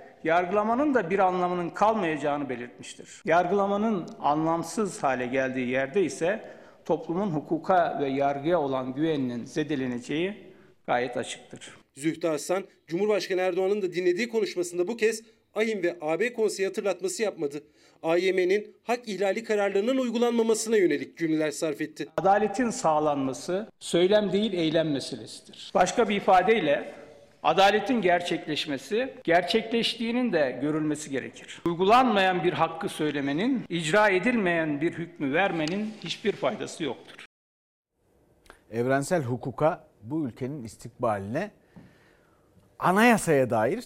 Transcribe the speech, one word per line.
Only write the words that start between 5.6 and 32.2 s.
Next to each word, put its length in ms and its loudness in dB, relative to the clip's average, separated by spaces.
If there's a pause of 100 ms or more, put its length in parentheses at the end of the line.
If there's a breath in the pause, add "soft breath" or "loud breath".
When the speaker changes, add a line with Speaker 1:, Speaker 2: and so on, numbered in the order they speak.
Speaker 1:
yerde 360 0
ise 540 -4 (260 loud breath)
toplumun 460 -2
hukuka 720 0
ve 60 -2
yargıya 520 0
olan 340 -2
güveninin 500 -2
zedeleneceği 880 -4 (520 loud breath)
gayet 300 -2
açıktır. 440 -10 (360)
Speaker 2:
Zühtü 320 -2
Arslan, 360 -2 (220 soft breath)
Cumhurbaşkanı 540 0
Erdoğan'ın 420 0
da 100 -2
dinlediği 360 0
konuşmasında 600 -2
bu 80 -4
kez 260 0 (320 soft breath)
ayım 280 -2
ve 180 0
A 200 0
B 120 0
Konseyi 360 0
hatırlatması 540 -2
yapmadı. 400 -4 (400 soft breath)
A 140 2
Y 160 2
M'nin 500 0
hak 260 -4
ihlali 360 -2
kararlarının 540 0
uygulanmamasına 760 2
yönelik 420 2
cümleler 320 0
sarf 300 -4
etti. 360 -8
Speaker 1:
Adaletin 540 2
sağlanması 1000 0 (100)
söylem 520 4
değil, 200 2
eylem 400 0
meselesidir. 840 -10
Başka 340 2
bir 80 0
ifadeyle 800 4 (480)
adaletin 600 4
gerçekleşmesi, 1120 -2 (100)
gerçekleştiğinin 1080 0
de 300 0
görülmesi 480 -2
gerekir. 560 -8
Uygulanmayan 800 4